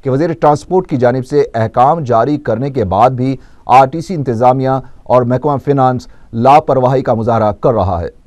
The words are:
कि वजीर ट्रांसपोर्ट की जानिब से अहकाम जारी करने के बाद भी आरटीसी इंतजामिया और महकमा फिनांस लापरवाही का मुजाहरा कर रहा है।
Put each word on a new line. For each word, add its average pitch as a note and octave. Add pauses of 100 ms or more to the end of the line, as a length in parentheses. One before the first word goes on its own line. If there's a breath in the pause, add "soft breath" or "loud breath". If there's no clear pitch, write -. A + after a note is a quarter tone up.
कि C3+
वजीर D#3
ट्रांसपोर्ट E3
की D3+
जानिब B2
से C#3+
अहकाम B2
जारी A#2+
करने B2+
के C3
बाद A2
भी B2+ (320 soft breath)
आरटीसी C3+
इंतजामिया C3 (260 soft breath)
और B2
महकमा C3
फिनांस C3 (280 soft breath)
लापरवाही C3
का B2
मुजाहरा A2 (120)
कर C3+
रहा F#2
है। E2 (180)